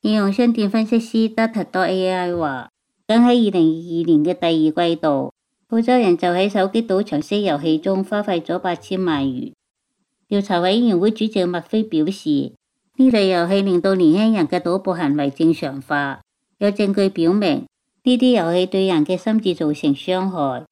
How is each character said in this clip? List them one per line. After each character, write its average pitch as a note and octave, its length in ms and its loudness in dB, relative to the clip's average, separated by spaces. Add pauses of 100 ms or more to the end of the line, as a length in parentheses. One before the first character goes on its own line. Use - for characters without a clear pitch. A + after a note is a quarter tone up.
應 G#3+ 140 0
用 G3+ 180 0
商 A#3+ 180 2
店 G#3+ 200 0
分 A3 160 -2
析 A#3 120 2
師 A3 360 -2
Data.ai F#3 1000 -2
話， C#3 360 -6 (360)
僅 A3+ 140 4
喺 A#3+ 260 4
二 G3+ 40 2
零 - 20 -8
二 F3+ 80 2
二 E3 460 0
年 D3+ 180 4
嘅 F3+ 100 0
第 F3 120 -4
二 E3 420 2
季 E3+ 80 0
度， C#3 360 -2 (360)
澳 A3+ 120 0
洲 A#3 160 0
人 G3 200 4
就 F3+ 120 -2
喺 F#3 220 0
手 G3 160 0
機 A3+ 160 -2
賭 G3+ 200 0
場 D3+ 200 -4
式 G#3 200 -4
遊 D#3 180 -2
戲 D#3 180 0
中 F#3+ 240 -2
花 G#3 200 -4
費 F#3+ 180 -2
咗 E3+ 180 -6
八 F3+ 160 -4
千 F#3 300 -6
萬 C#3+ 280 -2
元。 B2 200 -8 (760)
調 G3+ 140 0
查 F#3+ 180 -2
委 F#3+ 180 2
員 A3 220 2
會 G#3 100 2
主 A3 160 -4
席 G#3 180 -2
麥 F3 180 -4
菲 A3 200 -2
表 E3 220 -2
示， D3+ 480 -4 (440)
呢 C4 140 6
類 G#3 180 2
遊 F3 200 0
戲 G3 140 2
令 F#3 180 2
到 F#3+ 140 2
年 F#3 360 4
輕 A3 60 2
人 E3 100 0
嘅 F3 140 -2
賭 F3 180 -2
博 F#3+ 160 -4
行 D3 220 -2
為 C#3+ 140 -2
正 D#3+ 240 2
常 C#3 260 -8
化， C#3+ 400 -4 (380)
有 G3+ 120 2
證 G3+ 240 -2
據 G3 140 2
表 F3 240 0
明， F#3+ 320 0 (380)
呢 B3 160 2
啲 B3+ 180 4
遊 E3+ 180 0
戲 F3+ 120 0
對 F#3+ 200 -2
人 D#3+ 200 0
嘅 F#3 100 -2
心 A3 240 0
智 F#3+ 140 -2
造 D#3 180 -2
成 D3 220 -2
傷 F#3 340 -4
害。 C#3 440 -4